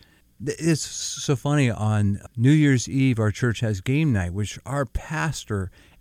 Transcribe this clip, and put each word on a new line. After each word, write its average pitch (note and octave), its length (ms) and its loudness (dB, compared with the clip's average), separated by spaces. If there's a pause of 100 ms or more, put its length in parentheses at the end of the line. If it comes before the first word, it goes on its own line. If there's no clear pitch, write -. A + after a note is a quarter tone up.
(460)
Th-, C#3+ 140 -4
it's D#3+ 240 2
so - 520 -4
funny. D3 360 2
On G#2 500 0 (160)
New A#2+ 140 4
Year's D3 360 4
Eve, C3 300 2
our G#2+ 140 2
church A#2 300 -2
has G#2+ 200 -2
game C#3+ 320 0
night, F2+ 180 0
which G2+ 320 -6
our C#3 220 -4
pastor C#3+ 880 -4 (300)